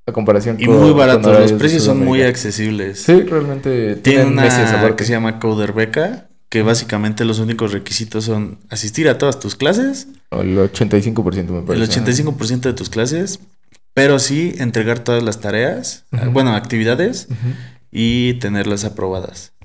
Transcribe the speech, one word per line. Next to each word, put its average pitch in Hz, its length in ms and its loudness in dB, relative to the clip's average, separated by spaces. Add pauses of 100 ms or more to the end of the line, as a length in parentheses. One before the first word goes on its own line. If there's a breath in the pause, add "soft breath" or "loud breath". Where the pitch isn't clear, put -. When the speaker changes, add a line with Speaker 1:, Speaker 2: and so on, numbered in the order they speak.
Speaker 1:
a 117 60 -4
comparación 107 480 2
Speaker 2:
Y 117 60 0
Speaker 1:
con, - 120 6
Speaker 2:
muy 151 120 8
Speaker 1:
con 147 80 4
Speaker 2:
baratos, 127 240 6
los 107 80 4
Speaker 1:
horarios 107 220 6
de 107 40 2
Speaker 2:
precios 156 260 2
son 135 160 2
muy 131 200 2
Speaker 1:
Sudamérica. 127 100 4
Speaker 2:
accesibles. 107 760 -4
Speaker 1:
Sí, 180 200 6
realmente 143 480 -2
Speaker 2:
Tienen 110 320 -2
Speaker 1:
tienen 135 320 4
Speaker 2:
una 135 80 2
Speaker 1:
meses 123 280 4
aparte. 107 260 2
Speaker 2:
que - 80 -4
se 117 80 -2
llama 113 280 -2
Coder 107 320 0
Beca, 131 560 -2 (200)
que 113 140 0
básicamente 107 600 -2
los 113 160 0
únicos 113 320 -2
requisitos 107 540 -6
son 107 420 -6
asistir 110 400 -2
a 127 100 2
todas 139 220 -2
tus - 160 -8
clases. 247 500 -2 (240)
Speaker 1:
O - 120 -4
el 92 140 -2
ochenta 101 400 0
y 101 60 2
cinco 113 220 -2
por 87 100 -2
ciento, 90 200 -4
me 85 80 -6
parece. 90 200 -2
Speaker 2:
El 110 80 -2
ochenta 120 220 0
y - 20 0
cinco 151 220 -2
por 113 100 -6
ciento 123 220 -4
de 120 80 -2
tus 90 120 -10
clases, 151 520 -4 (540)
pero 139 260 4
sí 151 380 -2
entregar 117 420 -2
todas 120 240 0
las 107 160 -4
tareas, 127 720 -4
Speaker 1:
Ujú. 123 180 -2
Speaker 2:
bueno, 131 240 2
actividades, 117 720 -2
Speaker 1:
Ujú. 120 260 -6 (360 loud breath)
Speaker 2:
y 120 440 0
tenerlas 104 500 -4
aprobadas. 95 680 -8 (120)